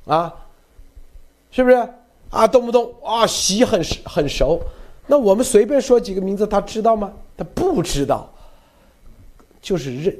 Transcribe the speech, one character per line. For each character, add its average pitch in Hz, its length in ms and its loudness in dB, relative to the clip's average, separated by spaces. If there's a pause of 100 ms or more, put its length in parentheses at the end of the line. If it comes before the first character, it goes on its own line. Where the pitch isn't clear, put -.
啊， 160 280 -2 (1160)
是 254 120 0
不 247 60 4
是？ 247 180 4 (440)
啊， 226 160 4
动 240 180 4
不 240 60 -6
动 240 200 0 (120)
啊， 220 240 0
习 196 360 0
很， 208 160 2 (240)
很 151 240 -4
熟， 127 320 -2 (460)
那 285 120 4
我 214 180 4
们 240 100 0
随 214 200 4
便 277 140 0
说 247 200 4
几 196 160 -6
个 196 40 -4
名 190 160 -4
字， 202 120 -2
他 208 120 -2
知 202 220 -6
道 226 140 2
吗？ 208 180 -6 (240)
他 185 60 -8 (100)
不 320 300 0
知 139 240 -2
道。 113 200 -4 (1300)
就 - 160 -4
是 139 260 -6
任， 208 180 -4